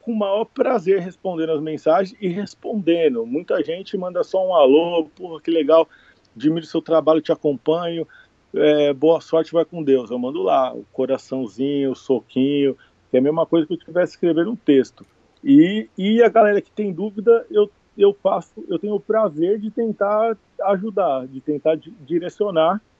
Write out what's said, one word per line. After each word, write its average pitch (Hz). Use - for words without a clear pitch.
com 233
o 220
maior 208
prazer 196
respondendo 170
as 147
mensagens 160
e 196
respondendo. 170
Muita 151
gente 185
manda 180
só 185
um 185
alô, 160
"Porra, 165
que 165
legal, 160
admiro 156
seu 165
trabalho, 156
te 165
acompanho, 160
é, 151
boa 151
sorte, 160
vai 165
com 170
Deus." 131
Eu 123
mando 139
lá 135
o 120
coraçãozinho, 131
o 120
soquinho, 135
que 127
é -
a 127
mesma 156
coisa 165
que 185
eu 160
tivesse 165
escrevendo 170
um 240
texto. -
E, 175
e 214
a 226
galera 208
que -
tem 208
dúvida, 208
eu, 208
eu 202
faço, 196
eu 170
tenho 208
o 196
prazer 202
de 208
tentar 214
ajudar, 185
de 131
tentar 151
di-, 151
direcionar, 170